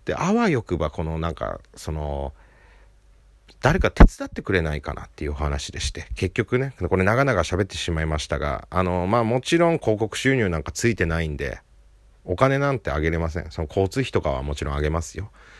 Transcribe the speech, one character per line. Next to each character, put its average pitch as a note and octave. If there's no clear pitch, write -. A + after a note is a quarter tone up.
で、 -
あ F3
わ A#3
よ C3
く F2
ば、 D#2
こ E2+
の D#2+
な E2
ん -
か、 G1+
そ -
の、 C#2+
誰 E3
か G#2
手 -
伝 C#4
っ -
て -
く -
れ F2+
な D2+
い D2
か D2
な -
っ -
て -
い D2
う -
お D2
話 C#2+
で -
し -
て、 -
結 -
局 A#2+
ね、 C3+
こ F#2
れ F#2
長 A#2
々 A#2
喋 F2+
っ G2
て -
し -
ま D#2+
い D#2+
ま D#2+
し -
た C#2+
が、 C#2
あ F2+
の、 F2+
ま A#2
あ、 A2+
も A#2+
ち E3
ろ E3+
ん E3
広 A2
告 A2
収 C3+
入 A2
な E2
ん C#2+
か -
つ -
い A2+
て E2+
な E2
い D#2+
ん D2
で、 C2+
お F#2
金 C3+
な C#3+
ん B2
て -
あ D#2
げ D#2+
れ E2
ま E2
せ E2+
ん。 E2
そ F2
の D2+
交 F#2+
通 C3
費 B2+
と G2
か D#2
は C2+
も C#2+
ち -
ろ D2
ん -
あ D2
げ D2+
ま D#2+
す -
よ。 G2+